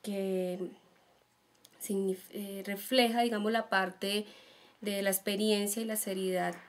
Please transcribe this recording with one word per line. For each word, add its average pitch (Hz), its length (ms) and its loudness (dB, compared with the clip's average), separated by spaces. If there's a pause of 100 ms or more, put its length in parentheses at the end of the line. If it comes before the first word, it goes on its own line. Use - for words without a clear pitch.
que 185 680 -2 (1080)
signif-, 196 500 -4
eh, 196 340 -8
refleja, 233 580 2
digamos, 220 280 2
la 226 180 0
parte 196 580 0 (540)
de 202 220 -2
la 196 80 4
experiencia 208 720 2
y - 20 -2
la 220 120 -4
seriedad 185 580 0 (140)